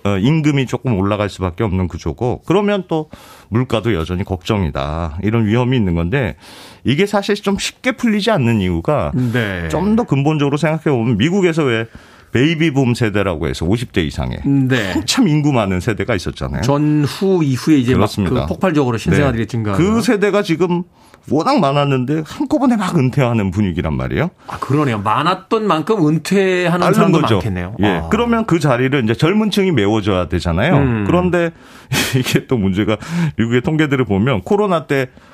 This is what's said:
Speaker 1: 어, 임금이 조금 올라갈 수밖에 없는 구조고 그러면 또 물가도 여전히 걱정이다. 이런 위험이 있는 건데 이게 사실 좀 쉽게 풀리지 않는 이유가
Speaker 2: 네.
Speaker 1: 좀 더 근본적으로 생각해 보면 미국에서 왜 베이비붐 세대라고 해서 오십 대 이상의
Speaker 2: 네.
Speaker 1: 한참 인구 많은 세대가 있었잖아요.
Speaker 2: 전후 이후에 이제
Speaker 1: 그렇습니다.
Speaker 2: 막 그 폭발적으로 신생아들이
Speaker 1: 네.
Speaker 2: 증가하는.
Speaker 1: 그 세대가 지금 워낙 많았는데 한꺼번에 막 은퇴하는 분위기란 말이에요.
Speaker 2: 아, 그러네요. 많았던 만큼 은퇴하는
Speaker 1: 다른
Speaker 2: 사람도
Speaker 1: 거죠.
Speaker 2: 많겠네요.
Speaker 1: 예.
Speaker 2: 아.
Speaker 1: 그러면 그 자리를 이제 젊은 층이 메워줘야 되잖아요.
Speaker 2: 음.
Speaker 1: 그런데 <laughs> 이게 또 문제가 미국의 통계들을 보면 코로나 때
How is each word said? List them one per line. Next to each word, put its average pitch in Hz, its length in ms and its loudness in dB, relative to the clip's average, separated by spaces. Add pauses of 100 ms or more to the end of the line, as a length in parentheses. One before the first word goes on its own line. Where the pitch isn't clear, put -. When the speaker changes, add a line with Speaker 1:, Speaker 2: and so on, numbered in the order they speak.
Speaker 1:
어, 101 100 0
임금이 143 480 2
조금 120 320 -2
올라갈 101 320 0
수밖에 92 360 -4
없는 92 240 0
구조고 85 580 -4
그러면 202 400 0
또 156 220 -4 (400)
물가도 117 440 0
여전히 87 300 -2
걱정이다. 82 1000 -4
이런 110 260 0
위험이 123 280 2
있는 95 200 0
건데 87 420 -2 (480)
이게 147 200 2
사실 202 300 -2
좀 202 240 -2
쉽게 - 320 -4
풀리지 214 400 0
않는 117 300 2
이유가 90 520 0
Speaker 2:
네. 110 540 -2
Speaker 1:
좀 185 300 0
더 240 60 2
근본적으로 143 540 0
생각해 156 260 -2 (140)
보면 117 200 0
미국에서 165 460 2
왜 113 240 0 (460)
베이비붐 139 600 2
세대라고 95 540 0
해서 67 180 -4
오십 113 280 -2
대 92 100 0
이상의 69 420 -4
Speaker 2:
네. 131 460 0
Speaker 1:
한참 - 360 0
인구 151 260 2
많은 95 260 0
세대가 101 360 -2
있었잖아요. 69 460 -6
Speaker 2:
전후 151 840 0
이후에 143 340 2
이제 123 160 2
Speaker 1:
그렇습니다. 104 420 0
Speaker 2:
막 - 120 0
그 180 60 -4
폭발적으로 147 440 0
신생아들이 135 460 2
Speaker 1:
네. 107 40 -6
Speaker 2:
증가하는. 107 360 -2 (120)
Speaker 1:
그 233 60 0
세대가 202 420 2
지금 175 400 0 (480)
워낙 190 280 2
많았는데 143 680 0
한꺼번에 277 520 0
막 175 200 -2
은퇴하는 120 540 2
분위기란 85 440 0
말이에요. 65 340 -2 (180)
Speaker 2:
아, - 120 -12
그러네요. 131 400 0
많았던 143 680 0
만큼 165 400 0
은퇴하는 180 760 2
Speaker 1:
다른 175 120 2
Speaker 2:
사람도 196 280 4
Speaker 1:
거죠. 113 140 2
Speaker 2:
많겠네요. 92 460 -4
Speaker 1:
예. 104 60 2
Speaker 2:
아. 85 220 -2
Speaker 1:
그러면 233 360 0
그 165 140 2
자리를 131 440 0
이제 110 100 2
젊은 208 360 2
층이 190 220 2
메워줘야 101 580 2
되잖아요. 92 480 0
Speaker 2:
음. 117 300 0
Speaker 1:
그런데 175 440 2 (380)
<laughs> - 280 -2
이게 - 300 -2
또 131 100 0
문제가 101 400 0 (400)
미국의 117 240 0
통계들을 147 440 0
보면 101 380 0
코로나 202 420 0
때 135 220 -2 (260)